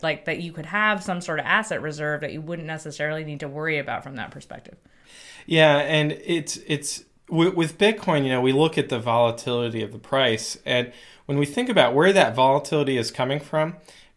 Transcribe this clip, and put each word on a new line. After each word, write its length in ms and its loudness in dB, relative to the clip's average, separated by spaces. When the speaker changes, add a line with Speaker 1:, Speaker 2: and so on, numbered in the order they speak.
Speaker 1:
like, 240 -4
that 160 -4
you 100 -10
could 140 -12
have 380 0
some 180 -4
sort 180 -4
of 60 -4
asset 360 0
reserve 400 -4
that 120 -6
you 80 -8
wouldn't 260 -10
necessarily 560 -6
need 180 -10
to 60 -8
worry 300 -4
about 260 -4
from 120 -14
that 160 -10
perspective. 440 -18
Speaker 2:
Yeah, 320 6
and 340 2
it's, 320 -4
it's, 380 -4
wi-, 260 2
with 240 -2
Bitcoin, 460 2
you 60 0
know, 120 2
we 100 4
look 260 2
at 120 0
the 100 -2
volatility 840 0
of 100 -8
the 60 -14
price, 680 0
and 260 0
when 100 -2
we 80 2
think 240 -4
about 240 4
where 180 6
that 240 4
volatility 640 2
is 140 -2
coming 280 -2
from, 360 -2